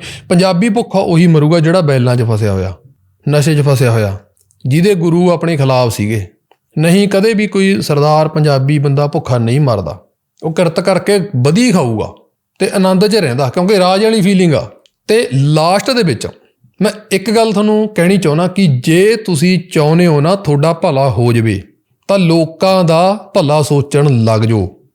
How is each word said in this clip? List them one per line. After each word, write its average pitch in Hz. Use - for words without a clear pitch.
ਪੰਜਾਬੀ 185
ਭੁੱਖਾ 220
ਉਹੀ 180
ਮਰੂਗਾ 160
ਜਿਹੜਾ 165
ਬੈਲਾਂ 127
'ਚ 123
ਫਸਿਆ 110
ਹੋਇਆ, 92
ਨਸ਼ੇ 147
'ਚ 147
ਫਸਿਆ 135
ਹੋਇਆ, 104
ਜਿਹਦੇ 170
ਗੁਰੂ 175
ਆਪਣੇ 165
ਖਿਲਾਫ 127
ਸੀਗੇ। 104
ਨਹੀਂ, 180
ਕਦੇ 202
ਵੀ 208
ਕੋਈ 196
ਸਰਦਾਰ 151
ਪੰਜਾਬੀ 147
ਬੰਦਾ 143
ਭੁੱਖਾ 127
ਨਹੀਂ 120
ਮਰਦਾ, 98
ਉਹ 160
ਕਿਰਤ 170
ਕਰਕੇ 190
ਵਧੀਆ 175
ਖਾਊਗਾ 117
ਤੇ 196
ਆਨੰਦ 190
'ਚ 214
ਰਹਿੰਦਾ, 135
ਕਿਉਂਕਿ 185
ਰਾਜ 190
ਵਾਲੀ 220
ਫੀਲਿੰਗ 180
ਆ। 120
ਤੇ 220
ਲਾਸਟ 156
ਦੇ 240
ਵਿੱਚ 127
ਮੈਂ 202
ਇੱਕ 190
ਗੱਲ 226
ਤੁਹਾਨੂੰ 214
ਕਹਿਣੀ 190
ਚਾਹੁੰਦਾ 165
ਕਿ 185
ਜੇ 165
ਤੁਸੀਂ 180
ਚਾਹੁੰਦੇ 165
ਹੋ 151
ਨਾ 165
ਤੁਹਾਡਾ 151
ਭਲਾ 139
ਹੋ 120
ਜਾਵੇ, 110
ਤਾਂ 196
ਲੋਕਾਂ 170
ਦਾ 180
ਭਲਾ 151
ਸੋਚਣ 139
ਲੱਗ 110
ਜਾਓ। 110